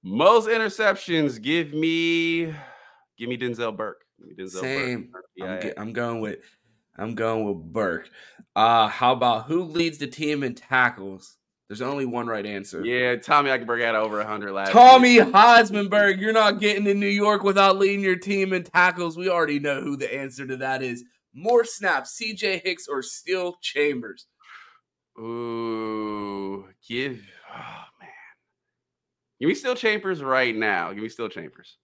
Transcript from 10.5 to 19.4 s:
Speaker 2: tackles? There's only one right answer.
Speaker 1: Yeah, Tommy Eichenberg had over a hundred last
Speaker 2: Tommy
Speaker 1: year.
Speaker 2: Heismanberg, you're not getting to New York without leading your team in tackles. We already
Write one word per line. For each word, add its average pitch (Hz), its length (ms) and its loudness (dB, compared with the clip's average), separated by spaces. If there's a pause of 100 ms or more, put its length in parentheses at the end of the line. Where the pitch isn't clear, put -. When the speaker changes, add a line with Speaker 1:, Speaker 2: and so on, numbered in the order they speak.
Speaker 2:
tackles? 117 840 -4 (320)
There's 107 140 -12
only 139 240 -4
one 120 220 -6
right 104 180 -6
answer. 101 380 -10
Speaker 1:
Yeah, 123 320 0
Tommy 143 340 0
Eichenberg 117 300 -2
had 117 160 0
over 107 240 -2
a 107 60 -4
hundred 104 260 -8
last 98 180 -4
Speaker 2:
Tommy 247 440 10
Speaker 1:
year. 220 100 8
Speaker 2:
Heismanberg, 202 960 6
you're 220 120 -2
not 208 280 2
getting 208 240 0
to 202 100 2
New 202 140 0
York 202 340 2
without 196 360 4
leading 196 260 2
your 185 120 2
team 190 360 -2
in 180 100 -2
tackles. 175 540 0
We 180 140 -4
already 156 280 0